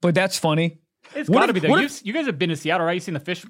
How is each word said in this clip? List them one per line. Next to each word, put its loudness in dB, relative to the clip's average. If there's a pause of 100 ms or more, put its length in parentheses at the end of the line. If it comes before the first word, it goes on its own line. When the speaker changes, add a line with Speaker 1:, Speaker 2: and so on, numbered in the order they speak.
Speaker 1:
but 2
that's 0
funny. -2 (340)
Speaker 2:
It's -8
Speaker 1:
What 6
Speaker 2:
gotta 4
Speaker 1:
if, 0
Speaker 2:
be 0
there. 0
Speaker 1:
what 6
Speaker 2:
You've, -2
Speaker 1:
if -14
Speaker 2:
you -6
guys -2
have -4
been 0
to -2
Seattle, -2
right? 0
You've -4
seen -8
the -4
fish, -8